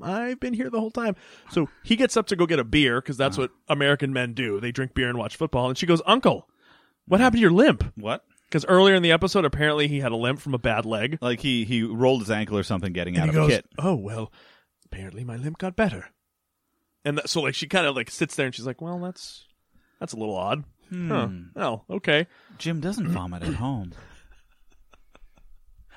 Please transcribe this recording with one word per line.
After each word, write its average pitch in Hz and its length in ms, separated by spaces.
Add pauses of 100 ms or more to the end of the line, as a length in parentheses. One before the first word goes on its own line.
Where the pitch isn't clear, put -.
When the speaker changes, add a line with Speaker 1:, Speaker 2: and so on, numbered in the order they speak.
Speaker 1:
I've 240 380
been 254 120
here 247 160
the 233 120
whole 220 100
time." 226 240 (380)
So 160 160 (160)
he 226 100
gets 240 220
up 202 100
to 196 100
go 175 80
get 165 140
a 123 60
beer, 123 360
'cause 135 160
that's 175 220
what 131 140 (160)
American 143 440
men 123 220
do. 110 240
They 117 140
drink 131 220
beer 127 140
and 123 80
watch 107 200
football. 127 320
And 131 100
she 180 80
goes, 165 200
"Uncle, 196 420 (580)
what 92 140
happened 233 180
to 226 40
your 175 100
limp?" 196 440
Speaker 2:
What? 110 280 (260)
Speaker 1:
'Cause 156 180
earlier 190 260
in 180 80
the 170 100
episode, 180 340
apparently 151 420
he 143 120
had 123 120
a 117 40
limp 123 220
from 139 140
a 127 60
bad 117 260
leg. 113 380
Speaker 2:
Like 123 180
he, 123 240
he 117 180
rolled 120 380
his 104 100
ankle 107 280
or 98 40
something 92 300
getting 87 240
Speaker 1:
And 165 60
Speaker 2:
out 156 100
Speaker 1:
he 156 80
Speaker 2:
of 151 60
Speaker 1:
goes, 147 40
Speaker 2:
kit. 117 160 (120)
Speaker 1:
"Oh, 180 160
well, 110 360 (540)
apparently 95 400
my 120 140
limp 151 180
got 185 180
better." 131 360 (920)
And 143 140
th-, 147 120
so, 170 120
like, 135 140
she 165 120
kinda, 170 260
like, 123 180
sits - 260
there 143 80
and 127 100
she's 120 120
like, 131 160
"Well, 175 160
that's, - 480 (540)
that's 131 120
a 117 60
little 107 180
odd." 107 280 (260)
Speaker 2:
Hmm. 180 200
Speaker 1:
Huh. 127 180 (280)
Oh, 120 260 (140)
okay. 165 300 (320)
Speaker 2:
Jim 165 220
doesn't 185 280
vomit 170 340
at 165 120
home. 113 420
Speaker 1:
<laughs> - 60 (1900)